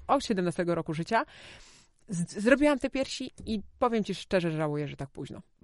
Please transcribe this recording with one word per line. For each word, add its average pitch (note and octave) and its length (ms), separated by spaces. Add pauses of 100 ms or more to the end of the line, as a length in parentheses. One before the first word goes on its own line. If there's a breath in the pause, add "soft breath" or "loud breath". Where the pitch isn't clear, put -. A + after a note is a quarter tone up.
od - 180
siedemnastego F3 500
roku E3 180
życia. A3+ 320 (840 loud breath)
Z-, F3 340
zrobiłam C4+ 360
te C#4 100
piersi - 420 (140)
i G#3 160 (180)
powiem A#3 240
ci F#3 120
szczerze, E3+ 360
że D#3 60
żałuję, D3+ 300
że C#3 80
tak C#3 140
późno. - 320 (220)